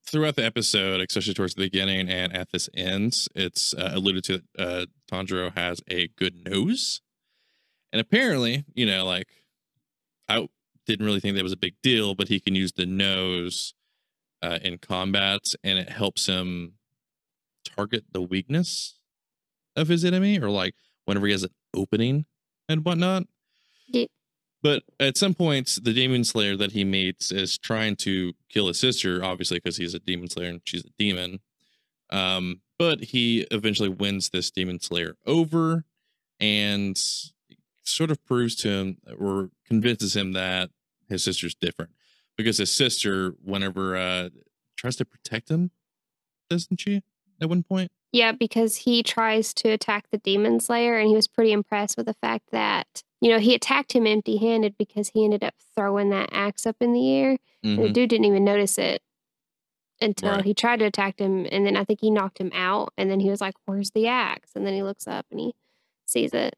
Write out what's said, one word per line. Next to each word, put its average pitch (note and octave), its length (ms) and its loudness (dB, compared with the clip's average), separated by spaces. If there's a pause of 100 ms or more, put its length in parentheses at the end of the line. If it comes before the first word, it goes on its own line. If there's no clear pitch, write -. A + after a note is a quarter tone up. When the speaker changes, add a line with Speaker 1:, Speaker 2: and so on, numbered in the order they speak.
Speaker 1:
Throughout D3+ 300 0
the A#2+ 80 0
episode, G2 560 0
especially F#2+ 340 -2
towards F#2 200 -2
the F#2+ 80 -4
beginning F#2+ 460 0
and F#2 260 -4
at F2+ 160 -6
this - 220 -4
ends, F#2+ 640 -2
it's, - 400 -2
uh, F#2 200 -4
alluded F#2+ 300 -4
to, F#2 180 -4 (160)
uh, F2+ 280 -4 (240)
Tanjiro F#2 460 -4
has F2 320 -6
a F2+ 200 -2
good F2 380 -6
nose. B2 560 -2 (880)
And A2 80 -2
apparently, C3+ 640 2 (100)
you A#2+ 120 2
know, F#2+ 180 0
like, F#2 240 -4 (1000)
I A2 200 0 (380)
didn't G#2+ 200 -2
really G2+ 140 2
think G2+ 160 -2
that F#2+ 60 0
was F#2 100 -2
a F2+ 60 -6
big F#2 240 -6
deal, A2 320 2
but F#2+ 140 -2
he G2 120 2
can F#2+ 140 -2
use F#2+ 180 0
the F2+ 140 -4
nose, F#2 880 -2 (680)
uh, E2+ 200 -4
in F2+ 160 -4
combat, G2 760 -2 (100)
and F#2+ 160 0
it F2+ 120 -6
helps G2+ 360 -2
him F2+ 520 -4 (840)
target G2+ 480 -4
the F#2 80 -4
weakness F#2+ 760 -4 (760)
of D#3 140 0
his E3+ 160 4
enemy, F#3+ 340 2
or, G#2+ 120 0
like, F#2 240 0 (320)
whenever G2+ 200 2
he G2+ 60 4
has F#2+ 100 0
an F2+ 80 -6 (240)
opening A#2 520 0 (420)
and D#3 160 0
whatnot. F3+ 420 0 (640)
Speaker 2:
Yeah. B3 180 0 (560)
Speaker 1:
But D3 200 2 (160)
at C#3 180 2
some F#3+ 180 2
point, D3 480 0
the A#2 100 2
demon B2+ 320 2
slayer G2+ 320 0
that G2+ 160 -2
he G2+ 120 0
meets F#2+ 460 0
is F#2+ 280 -4
trying A2 380 -2
to F#2 380 -2 (140)
kill G2+ 200 0
his E2+ 100 -4
sister, F#2 460 0
obviously, F2+ 360 -4
'cause E2+ 160 -6
he's F2 180 -6
a - 40 -10
demon F2+ 300 -6
slayer F2 200 -8
and F2 160 -10
she's - 200 -8
a - 140 -20
demon. F#2+ 420 -2 (680)
Um, F#2 520 -2 (160)
but E3 260 0
he A#2 460 0
eventually G#2 380 0
wins G2 420 -2
this F2+ 200 -2
demon F2+ 300 -4
slayer E2 360 -4 (100)
over D#3+ 580 2 (560)
and G#2 580 0 (840)
sort - 280 -2
of D3 140 -2
proves A#2+ 320 0
to - 120 -2
him F#2+ 300 -2 (200)
or G2 320 -2 (160)
convinces G#2+ 500 2
him F#2+ 160 -2
that F#2 380 -2 (380)
his F#2 160 -4
sister's F2 300 -4
different, - 380 -6 (440)
because A2 220 0
his G2 160 0
sister, G2 680 0
whenever, F#2+ 540 -4
uh, F2+ 340 -2 (460)
tries B2+ 200 -6
to C3 80 -4
protect - 460 -10
him, F3 200 0 (800)
doesn't F3 320 -2
she, G3+ 220 -2 (380)
at D#3+ 100 -2
one F3 120 2
point? F#3 300 -2 (200)
Speaker 2:
Yeah, A3+ 200 4
because A3+ 440 0
he A#3 260 2
tries A3 520 0
to - 160 0
attack G#3+ 400 -2
the G#3+ 80 -2
demon G#3 420 2
slayer, A#3 360 2
and G#3+ 120 4
he G#3+ 80 8
was A3 120 4
pretty A3+ 240 4
impressed G#3 440 0
with A#3 100 -4
the A3 80 -4
fact A3+ 380 -4
that, G#3+ 500 -2 (180)
you A#3 80 6
know, A3+ 120 6
he A#3 140 6
attacked - 380 0
him A3+ 140 4
empty-handed G#3+ 720 2
because G#3 300 -4
he A3 160 4
ended G#3 180 2
up - 120 -4 (200)
throwing G3+ 360 0
that F#3+ 220 0
axe G3+ 320 -2
up A3 160 -2
in A#3+ 120 4
the B3+ 180 4
air, C4+ 280 4 (260)
and G#3+ 140 2
the A3 40 4
Speaker 1:
Mm-hmm. G#3 100 4
Speaker 2:
dude A#3+ 180 4
didn't A3 160 4
even G3 180 6
notice G3+ 340 2
it - 240 -2 (1000)
until G3+ 360 0
Speaker 1:
Right. G3 80 0
Speaker 2:
he G3+ 100 2
tried A#3 240 2
to A3 60 4
attack G3 340 0
him, F#3+ 320 0
and G3+ 160 2
then G3+ 100 4
I G3+ 80 2
think G#3 160 0
he G#3+ 100 4
knocked G3 280 0
him F#3+ 160 -4
out, F#3 420 -2
and G3 140 0
then G3 80 2
he G3 120 4
was G3+ 100 -2
like, G3 160 -4 (100)
"Where's G3 240 -4
the A3 160 2
axe?" A#3+ 480 -2
And G3+ 100 -4
then G3 100 0
he G3 100 -2
looks G3+ 240 -8
up - 220 -8
and - 100 -8
he A#3+ 140 -4 (520)
sees - 260 0
it. - 260 -2